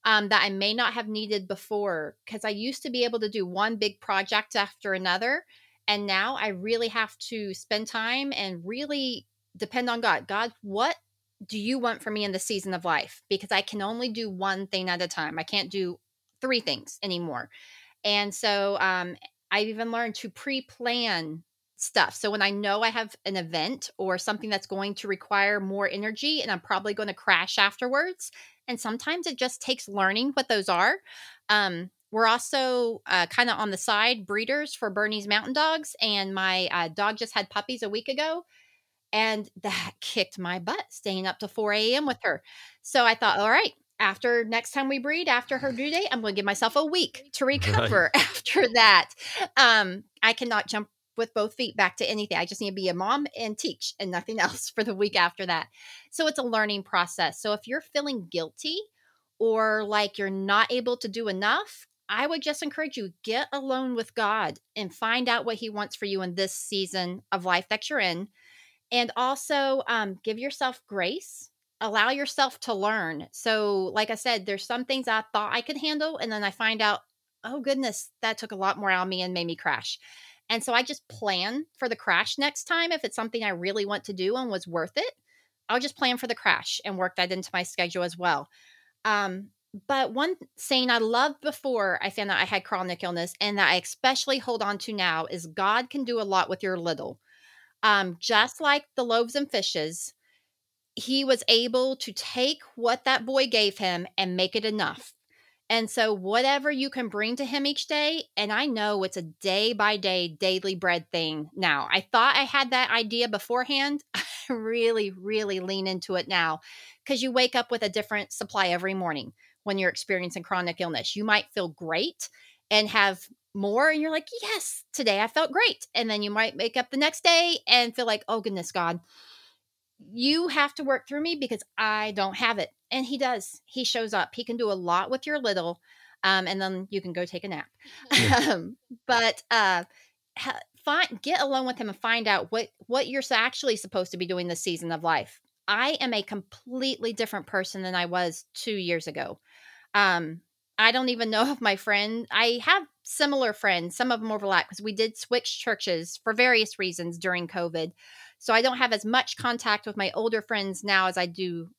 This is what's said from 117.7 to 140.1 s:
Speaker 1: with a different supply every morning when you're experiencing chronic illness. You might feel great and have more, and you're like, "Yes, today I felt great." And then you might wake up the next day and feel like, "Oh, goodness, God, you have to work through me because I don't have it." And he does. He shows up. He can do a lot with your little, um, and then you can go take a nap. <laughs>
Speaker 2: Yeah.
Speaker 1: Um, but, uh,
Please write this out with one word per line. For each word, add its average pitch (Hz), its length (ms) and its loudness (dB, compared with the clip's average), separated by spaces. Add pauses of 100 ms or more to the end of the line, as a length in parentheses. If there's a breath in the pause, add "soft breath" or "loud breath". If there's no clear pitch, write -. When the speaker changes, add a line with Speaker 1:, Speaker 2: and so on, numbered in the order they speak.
Speaker 1:
with 226 120 0
a 202 60 2
different 208 420 -2
supply 196 360 0
every 180 260 0
morning 151 400 -4 (300 soft breath)
when 196 140 0
you're 185 120 2
experiencing 180 540 -4
chronic 180 360 -2
illness. 165 360 -2
You 208 80 -4
might 208 280 2
feel 180 180 -2
great 170 600 -4 (400 soft breath)
and 214 200 6
have 202 360 4 (280)
more, 208 360 4
and 302 120 2
you're 320 100 0
like, 311 160 -2 (140)
"Yes, 427 420 -6 (100)
today 208 280 2
I 226 60 0
felt 311 240 0
great." 427 420 2
And 226 160 0
then 208 120 0
you 208 80 -2
might 214 260 0
wake 226 220 -2
up 247 120 -2
the 269 80 -2
next 302 260 0
day 339 340 6 (100)
and 240 280 4
feel 247 100 0
like, 214 220 0
"Oh, 226 140 0
goodness, 190 300 -4
God, 170 280 0 (1120 soft breath)
you 294 360 2
have 285 280 2
to - 80 -6
work 262 240 0
through 294 140 -4
me 339 140 -2
because 240 260 -4 (160)
I 214 340 0
don't 196 240 -2
have 233 220 0
it." 170 120 -2 (200)
And 262 160 -2
he 262 120 -4
does. 247 480 -4
He 262 180 -4
shows 226 300 -2
up. 185 220 0
He 240 80 -6
can 240 140 -4
do 220 140 2
a - 20 2
lot 180 360 0
with 262 160 -4
your 302 140 -2
little, 185 400 -2 (440 soft breath)
um, 190 240 4
and 196 140 -2
then 190 280 -4
you 196 120 -2
can 180 120 -8
go 180 120 -2
take 175 180 -10
a 196 40 -8
nap. 156 200 -8 (420 loud breath)
<laughs> - 60 4
Speaker 2:
Yeah. - 240 6 (100)
Speaker 1:
Um, 185 280 -2 (300)
but, 233 420 4
uh, 190 340 4 (540 soft breath)